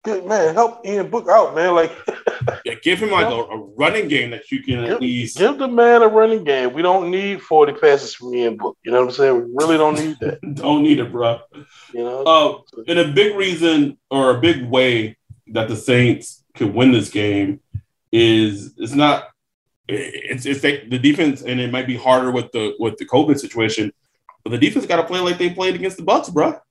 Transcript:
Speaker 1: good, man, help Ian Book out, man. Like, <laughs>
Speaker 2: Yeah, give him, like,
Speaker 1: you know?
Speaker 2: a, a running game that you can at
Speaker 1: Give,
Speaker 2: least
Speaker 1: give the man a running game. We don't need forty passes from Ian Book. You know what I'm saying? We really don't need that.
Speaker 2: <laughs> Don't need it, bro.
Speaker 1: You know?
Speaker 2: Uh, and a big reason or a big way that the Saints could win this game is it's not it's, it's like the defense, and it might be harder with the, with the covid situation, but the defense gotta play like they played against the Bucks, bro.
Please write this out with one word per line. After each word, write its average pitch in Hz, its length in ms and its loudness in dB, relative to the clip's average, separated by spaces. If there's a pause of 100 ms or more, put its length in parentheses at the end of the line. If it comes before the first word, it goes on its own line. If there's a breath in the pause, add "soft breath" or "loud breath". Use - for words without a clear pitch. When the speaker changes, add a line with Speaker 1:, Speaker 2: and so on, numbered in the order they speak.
Speaker 1:
good, 196 220 -6
man, 185 280 0
help 226 320 0
Ian 196 240 -4
Book 214 180 -6
out, 175 260 4
man. 175 200 2
Like, 165 220 2
<laughs> - 680 -6
Speaker 2:
Yeah, 117 180 -8
give 180 180 0
him, 208 100 -2
like, 180 180 2
Speaker 1:
you - 80 -2
know? 117 100 -4
Speaker 2:
a, 110 140 -12
a 104 40 -18 (120)
running 175 320 0
game 127 220 -2
that 113 200 -14
you 135 120 -6
can 127 220 -4
at 117 40 -6
Speaker 1:
Give, 240 140 -2
Speaker 2:
least 123 340 -4
Speaker 1:
give 269 220 2
the 269 100 -4
man 233 340 6
a 220 60 6
running 220 340 4
game. 131 300 0
We 143 80 -6
don't 180 300 2
need 196 320 -4
forty 151 320 4
passes 143 400 2
from 123 200 -12
Ian 117 220 -2
Book. 101 260 -8
You 113 100 -6
know 123 80 4
what 127 80 0
I'm 123 60 -10
saying? 135 220 2
We 120 180 -4
really 160 220 2
don't 151 220 2
need 156 220 -6
that. 147 200 -6
Speaker 2:
<laughs> 147 140 -10
Don't 147 280 0
need 147 180 4
it, 113 120 -8
bro. 117 280 -2 (520 loud breath)
Speaker 1:
You 120 100 -8
know? 123 220 -6
Speaker 2:
Uh, 147 340 2 (300)
and - 100 0
a 156 100 2
big 202 280 2
reason 165 640 0 (120)
or 135 200 2
a 120 100 2
big 151 260 2
way 120 520 0 (300)
that 113 200 -4
the 113 80 -6
Saints 123 680 0 (120)
could 107 200 -2
win 127 180 6
this 107 180 0
game 101 500 -2 (500)
is 110 680 2
it's 117 160 -10
not 143 340 2 (640)
it's, 120 540 -10
it's 139 180 -4
like 143 260 -2
the 127 80 -2
defense, 143 440 2
and 123 180 -4
it 123 100 -4
might 127 160 -4
be 123 100 -6
harder 127 340 2
with 123 220 -4
the, 107 260 -4
with 113 200 -4
the - 80 -12
covid 143 320 2
situation, 110 540 -4 (520)
but 113 60 -10
the 120 80 -4
defense 208 280 0
gotta 165 180 0
play 180 160 -6
like 180 180 -2
they 175 120 -2
played 185 240 -2
against 185 220 -6
the 175 60 -16
Bucks, 233 280 0
bro. 180 280 0 (120)